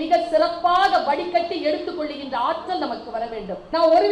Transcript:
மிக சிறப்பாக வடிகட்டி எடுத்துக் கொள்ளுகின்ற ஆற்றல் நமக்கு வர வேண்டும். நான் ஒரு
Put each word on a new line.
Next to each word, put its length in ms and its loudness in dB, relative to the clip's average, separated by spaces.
மிக 180 2
சிறப்பாக 800 2
வடிகட்டி 500 0
எடுத்துக் 300 -4
கொள்ளுகின்ற 380 -6
ஆற்றல் 360 -4
நமக்கு 320 -8
வர 180 -4
வேண்டும். 260 -10
நான் 240 6
ஒரு 140 4